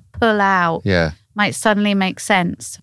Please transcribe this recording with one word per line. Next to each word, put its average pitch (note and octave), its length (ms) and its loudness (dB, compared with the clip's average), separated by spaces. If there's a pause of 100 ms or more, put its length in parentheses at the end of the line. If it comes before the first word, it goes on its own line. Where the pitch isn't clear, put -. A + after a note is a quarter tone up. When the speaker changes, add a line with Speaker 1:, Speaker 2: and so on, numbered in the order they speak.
(140)
Speaker 1:
pull A3 260 0
out F3+ 460 0
Speaker 2:
Yeah. E2+ 260 2 (220)
Speaker 1:
might G#3 220 -2
suddenly G3+ 400 2
make F#3+ 260 -2
sense. - 600 -2